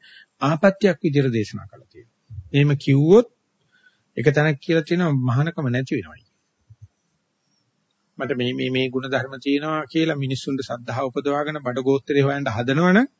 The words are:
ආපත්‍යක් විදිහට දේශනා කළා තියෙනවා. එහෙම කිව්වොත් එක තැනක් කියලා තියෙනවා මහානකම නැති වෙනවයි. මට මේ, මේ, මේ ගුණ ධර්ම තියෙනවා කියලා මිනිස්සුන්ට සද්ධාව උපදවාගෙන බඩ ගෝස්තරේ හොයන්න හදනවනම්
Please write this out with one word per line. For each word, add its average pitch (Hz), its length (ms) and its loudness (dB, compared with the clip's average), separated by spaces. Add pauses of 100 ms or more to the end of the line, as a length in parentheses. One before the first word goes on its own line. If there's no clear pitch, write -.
(420)
ආපත්‍යක් 175 580 2
විදිහට 139 320 0
දේශනා 101 360 -4
කළා - 200 -20
තියෙනවා. - 280 -20 (320)
එහෙම 143 280 2
කිව්වොත් 156 520 6 (880)
එක 127 120 0
තැනක් 151 300 2
කියලා 165 240 0
තියෙනවා 170 400 0
මහානකම 139 440 -2
නැති 127 280 -4
වෙනවයි. - 320 -12 (1900)
මට 135 160 -8
මේ, 123 200 -2
මේ, 131 160 -4
මේ 131 180 -2
ගුණ 127 200 -6
ධර්ම 131 300 -4
තියෙනවා 147 480 -2
කියලා 160 320 -2
මිනිස්සුන්ට 135 440 -4
සද්ධාව 123 440 -6
උපදවාගෙන 143 540 -4
බඩ 131 240 -6
ගෝස්තරේ 139 400 0
හොයන්න 139 260 -2
හදනවනම් 160 580 2 (120)